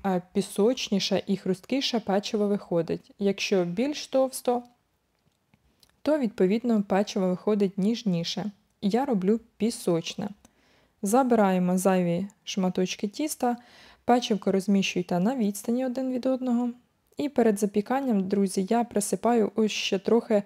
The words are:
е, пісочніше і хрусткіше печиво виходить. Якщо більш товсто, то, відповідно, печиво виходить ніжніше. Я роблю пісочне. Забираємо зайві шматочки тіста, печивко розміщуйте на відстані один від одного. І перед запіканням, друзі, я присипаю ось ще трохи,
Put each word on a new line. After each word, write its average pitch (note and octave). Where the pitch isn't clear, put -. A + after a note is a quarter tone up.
е, F#3
пісочніше G3+
і G3
хрусткіше A3+
печиво G#3
виходить. E3+
Якщо G3
більш A3+
товсто, C4
то, D4+
відповідно, A3
печиво G3+
виходить G3+
ніжніше. F#3+
Я A3
роблю A3
пісочне. F#3
Забираємо G3
зайві F3+
шматочки F#3
тіста, B3
печивко A#3
розміщуйте F#3
на A#3
відстані A#3
один C4
від B3+
одного. B3
І D4
перед A3
запіканням, G#3
друзі, G3
я A#3+
присипаю G#3+
ось A3
ще -
трохи, A3